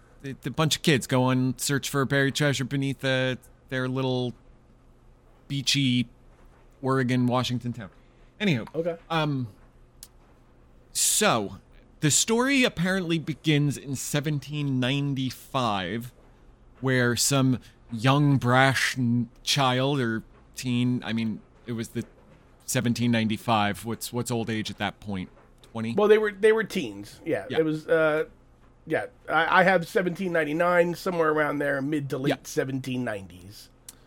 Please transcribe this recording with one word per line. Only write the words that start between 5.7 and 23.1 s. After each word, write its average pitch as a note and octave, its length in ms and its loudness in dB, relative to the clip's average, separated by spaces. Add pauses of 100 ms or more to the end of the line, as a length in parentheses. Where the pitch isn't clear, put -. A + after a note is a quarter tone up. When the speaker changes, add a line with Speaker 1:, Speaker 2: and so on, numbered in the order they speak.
Speaker 1:
Oregon, B2+ 460 2
Washington B2 460 -2
town. G#2+ 160 -14 (520)
Anywho. C#3 340 0
Speaker 2:
Okay. E3 200 -4 (140)
Speaker 1:
Um, D3 380 -2 (1500)
so, A2 640 0 (420)
the D3+ 120 2
story B3+ 520 2
apparently F3+ 560 0
begins D3 580 0
in B2+ 200 -10
seventeen C#3+ 840 -4
ninety-five, B2+ 1300 -2 (680)
where B2 380 2
some C3 420 2 (320)
young, C3+ 460 4
brash B2+ 600 2
n-, A#2+ 320 2 (140)
child C3+ 560 0
or A2+ 240 -2 (320)
teen, B2 480 0
I F#2+ 80 -6
mean, A2+ 300 -2 (260)
it A#2+ 60 -6
was A2+ 160 -8
the A#2 160 -6 (600)
seventeen A#2+ 460 0